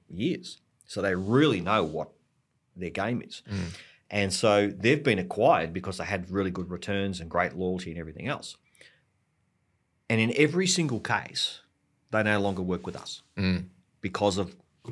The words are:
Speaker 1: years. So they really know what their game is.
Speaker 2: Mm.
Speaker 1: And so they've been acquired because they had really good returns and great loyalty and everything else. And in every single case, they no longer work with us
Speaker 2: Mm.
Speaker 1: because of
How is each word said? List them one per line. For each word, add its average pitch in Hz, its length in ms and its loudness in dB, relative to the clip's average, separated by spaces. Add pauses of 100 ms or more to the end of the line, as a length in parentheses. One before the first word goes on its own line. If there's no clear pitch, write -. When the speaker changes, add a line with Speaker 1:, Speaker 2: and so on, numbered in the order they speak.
Speaker 1:
years. 139 480 -6 (300)
So - 140 -6
they 95 140 2
really 110 460 4
know 95 240 2
what 76 240 -6 (680)
their 90 140 -8
game 98 320 -2
is. - 280 -16
Speaker 2:
Mm. 90 280 -6 (340)
Speaker 1:
And 98 220 0
so 104 420 6
they've 120 280 2
been 110 160 4
acquired 92 520 2
because 92 280 -8
they 82 60 -6
had 90 260 -4
really 95 200 0
good 90 180 -6
returns 98 520 -4
and 82 80 -12
great 87 260 0
loyalty 92 360 -4
and 82 80 -8
everything 80 280 -10
else. - 300 -8 (1500)
And 113 80 2
in 113 160 2
every 151 300 4
single 156 340 0
case, - 600 -4 (500)
they 110 140 2
no 107 160 4
longer 98 240 0
work 90 220 -2
with 90 100 -10
us - 260 -14 (160)
Speaker 2:
Mm. 92 280 2 (360)
Speaker 1:
because 98 380 0
of 90 160 -4 (360)